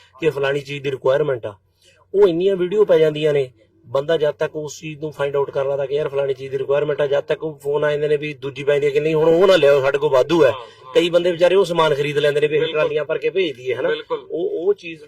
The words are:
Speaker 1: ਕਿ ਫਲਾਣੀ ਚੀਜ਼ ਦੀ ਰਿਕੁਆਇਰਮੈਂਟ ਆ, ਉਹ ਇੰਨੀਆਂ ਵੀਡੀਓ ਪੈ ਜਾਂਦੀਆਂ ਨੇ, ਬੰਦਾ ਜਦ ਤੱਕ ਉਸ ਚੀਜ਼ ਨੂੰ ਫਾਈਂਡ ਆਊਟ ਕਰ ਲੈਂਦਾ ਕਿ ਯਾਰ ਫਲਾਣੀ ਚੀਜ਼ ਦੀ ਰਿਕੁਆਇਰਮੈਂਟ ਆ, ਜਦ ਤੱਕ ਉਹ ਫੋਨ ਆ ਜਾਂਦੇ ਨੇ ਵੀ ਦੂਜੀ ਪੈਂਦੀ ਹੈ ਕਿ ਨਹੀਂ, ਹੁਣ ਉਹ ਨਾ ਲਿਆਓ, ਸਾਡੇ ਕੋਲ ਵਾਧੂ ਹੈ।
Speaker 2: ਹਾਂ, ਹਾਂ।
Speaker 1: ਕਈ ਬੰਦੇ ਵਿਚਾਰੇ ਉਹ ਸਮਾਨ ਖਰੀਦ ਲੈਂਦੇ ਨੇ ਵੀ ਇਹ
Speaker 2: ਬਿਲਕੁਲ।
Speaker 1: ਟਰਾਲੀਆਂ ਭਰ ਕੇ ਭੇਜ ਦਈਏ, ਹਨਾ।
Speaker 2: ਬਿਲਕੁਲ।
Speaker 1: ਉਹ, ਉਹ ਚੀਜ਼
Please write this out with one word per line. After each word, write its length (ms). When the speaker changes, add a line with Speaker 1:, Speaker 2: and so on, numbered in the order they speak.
Speaker 1:
ਕਿ 100
ਫਲਾਣੀ 300
ਚੀਜ਼ 240
ਦੀ 80
ਰਿਕੁਆਇਰਮੈਂਟ 540
ਆ, 80
ਉਹ 140
ਇੰਨੀਆਂ 280
ਵੀਡੀਓ 300
ਪੈ 120
ਜਾਂਦੀਆਂ 360
ਨੇ, 180
ਬੰਦਾ 320
ਜਦ 140
ਤੱਕ 240
ਉਸ 240
ਚੀਜ਼ 220
ਨੂੰ 100
ਫਾਈਂਡ 240
ਆਊਟ 160
ਕਰ 140
ਲੈਂਦਾ 200
ਕਿ 100
ਯਾਰ 140
ਫਲਾਣੀ 240
ਚੀਜ਼ 180
ਦੀ 60
ਰਿਕੁਆਇਰਮੈਂਟ 440
ਆ, 60
ਜਦ 120
ਤੱਕ 240
ਉਹ 200
ਫੋਨ 200
ਆ 80
ਜਾਂਦੇ 160
ਨੇ 100
ਵੀ 160
ਦੂਜੀ 300
ਪੈਂਦੀ 220
ਹੈ 60
ਕਿ 80
ਨਹੀਂ, 140
ਹੁਣ 160
ਉਹ 180
ਨਾ 80
ਲਿਆਓ, 260
ਸਾਡੇ 160
ਕੋਲ 120
ਵਾਧੂ 340
ਹੈ। 80
Speaker 2:
ਹਾਂ, 80
ਹਾਂ। 340
Speaker 1:
ਕਈ 160
ਬੰਦੇ 220
ਵਿਚਾਰੇ 240
ਉਹ 100
ਸਮਾਨ 300
ਖਰੀਦ 220
ਲੈਂਦੇ 240
ਨੇ 60
ਵੀ 80
ਇਹ 40
Speaker 2:
ਬਿਲਕੁਲ। 200
Speaker 1:
ਟਰਾਲੀਆਂ 260
ਭਰ 120
ਕੇ 120
ਭੇਜ 220
ਦਈਏ, 220
ਹਨਾ। 160
Speaker 2:
ਬਿਲਕੁਲ। 420
Speaker 1:
ਉਹ, 180
ਉਹ 240
ਚੀਜ਼ 340